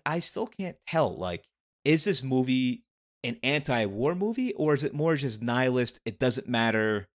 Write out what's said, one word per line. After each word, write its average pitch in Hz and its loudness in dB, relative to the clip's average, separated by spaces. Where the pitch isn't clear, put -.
I 160 -2
still 196 -4
can't - -10
tell, 131 0
like, 87 -6
is 160 4
this 170 0
movie 127 2
an 120 -4
anti-war 127 0
movie, 233 -2
or 151 2
is 139 0
it 147 -4
more 160 2
just 123 -4
nihilist, 123 0
it 110 -6
doesn't 123 0
matter, 110 2